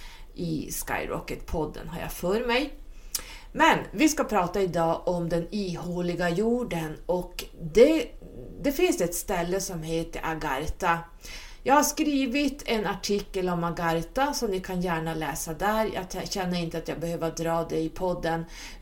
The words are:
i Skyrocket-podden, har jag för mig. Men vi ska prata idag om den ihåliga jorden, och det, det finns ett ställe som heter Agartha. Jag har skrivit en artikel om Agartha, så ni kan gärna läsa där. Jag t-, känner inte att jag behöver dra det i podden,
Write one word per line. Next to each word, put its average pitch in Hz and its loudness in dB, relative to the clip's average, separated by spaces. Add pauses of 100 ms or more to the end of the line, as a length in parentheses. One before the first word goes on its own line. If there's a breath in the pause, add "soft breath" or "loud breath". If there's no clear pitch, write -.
(360 loud breath)
i 160 -4
Skyrocket-podden, - -4
har 165 -8
jag 165 -6
för 208 0
mig. 254 0 (760 loud breath)
Men 294 6 (120)
vi 285 6
ska - 2
prata 190 2
idag 165 2
om 170 0
den 170 0
ihåliga 175 -2
jorden, 175 0
och 180 -2 (180)
det, 233 8 (540)
det 277 2
finns 349 4
ett 170 2
ställe 180 0
som 180 -6
heter 165 -4
Agartha. 160 0 (640 loud breath)
Jag 254 4
har 294 8
skrivit 277 0
en 214 0
artikel 190 -2
om 170 0
Agartha, 170 0
så 247 0
ni 190 -2
kan 185 -2
gärna 165 0
läsa 156 -4
där. 208 2
Jag 180 -4
t-, 180 -6
känner 180 0
inte 165 -2
att 160 -4
jag 147 -4
behöver 165 -2
dra 165 0
det 156 0
i 160 0
podden, 165 -2 (360 loud breath)